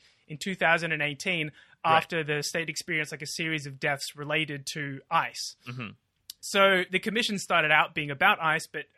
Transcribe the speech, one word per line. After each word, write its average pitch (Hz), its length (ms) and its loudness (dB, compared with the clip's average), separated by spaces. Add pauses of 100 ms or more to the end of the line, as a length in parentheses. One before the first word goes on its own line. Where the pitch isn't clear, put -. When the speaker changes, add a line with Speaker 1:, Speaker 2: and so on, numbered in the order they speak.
(280)
Speaker 1:
in 151 100 -12
two 190 160 -6
thousand 170 380 4
and 151 100 -2
eighteen 151 480 -2 (340)
Speaker 2:
Right. 160 140 8
Speaker 1:
after 165 260 0
the 147 180 -2
state 160 280 -4
experienced, 156 420 -4
like, 151 80 -10
a 151 60 -10
series 160 400 -4
of 135 120 -12
deaths 143 380 -2
related 147 560 -2
to 139 380 -8
ICE. 143 460 -2 (120)
Speaker 2:
Mm-hmm. 123 200 -8 (520)
Speaker 1:
So 196 500 4
the 185 80 2
commission 214 400 -2
started 165 320 2
out 151 240 4
being 147 160 -4
about 180 320 4
ICE, 160 240 0
but, 147 200 -12 (120)